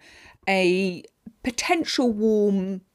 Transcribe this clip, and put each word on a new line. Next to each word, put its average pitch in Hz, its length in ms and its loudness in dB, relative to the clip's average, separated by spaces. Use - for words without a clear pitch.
a 185 560 0
potential 262 680 -2
warm, 208 680 0